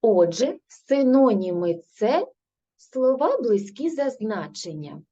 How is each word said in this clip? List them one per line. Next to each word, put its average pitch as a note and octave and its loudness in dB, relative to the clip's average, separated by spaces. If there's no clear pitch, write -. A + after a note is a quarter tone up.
Отже, G3+ 2
синоніми — G#3 2
це C#4 0
слова, C4 -2
близькі A#3 -2
за C#4 -4
значенням. D#3 -10